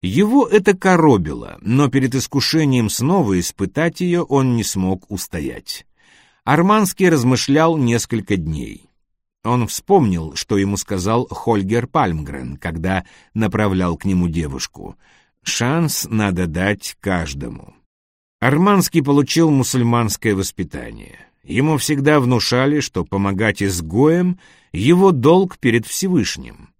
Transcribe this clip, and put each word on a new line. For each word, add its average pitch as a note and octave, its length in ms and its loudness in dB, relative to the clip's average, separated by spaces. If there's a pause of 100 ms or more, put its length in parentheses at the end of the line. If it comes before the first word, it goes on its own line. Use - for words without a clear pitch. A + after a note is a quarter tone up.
Его G#3 460 2
это G3 300 2
коробило, A2+ 840 2
но B2+ 280 2
перед C3 260 0
искушением C3 720 0
снова B2+ 500 0
испытать C#3 640 -4
ее F3 220 0
он C3 320 0
не A2+ 80 -2
смог F#2+ 460 -4
устоять. - 760 -10 (580)
Арманский F#3 680 2
размышлял C#3+ 680 2
несколько A#2 600 -2
дней. D2+ 520 -8 (540)
Он A#2+ 240 0
вспомнил, F#2+ 680 0
что - 220 -2
ему G2 200 0
сказал G#2 500 -2
Хольгер A2+ 600 -2
Пальмгрен, C#2+ 680 -4
когда E2+ 480 -4 (280)
направлял F#2+ 640 0
к - 80 -12
нему F2+ 220 0
девушку. C#2 680 -8 (480)
«Шанс D3+ 680 -2
надо G2 380 0
дать F#2 520 -4
каждому». D2 760 -8 (640)
Арманский F3 640 2
получил C#3+ 480 2
мусульманское A#2+ 840 0
воспитание. G#2 840 -8 (260)
Ему D3 340 0
всегда D3 420 2
внушали, B2+ 640 0
что F#2 220 -4
помогать G2 600 -2
изгоям — B2 760 0 (340)
его F3 380 4
долг E3+ 460 2
перед A#2 300 0
Всевышним. G2 840 -4 (100)